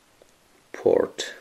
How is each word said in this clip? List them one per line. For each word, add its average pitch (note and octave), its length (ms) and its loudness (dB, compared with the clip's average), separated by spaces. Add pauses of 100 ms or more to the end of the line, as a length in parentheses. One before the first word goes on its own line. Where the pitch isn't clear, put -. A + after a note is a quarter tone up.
(720)
port. - 680 0